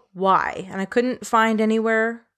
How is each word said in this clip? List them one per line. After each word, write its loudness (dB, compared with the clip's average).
why, 0
and -8
I -2
couldn't -2
find 2
anywhere 0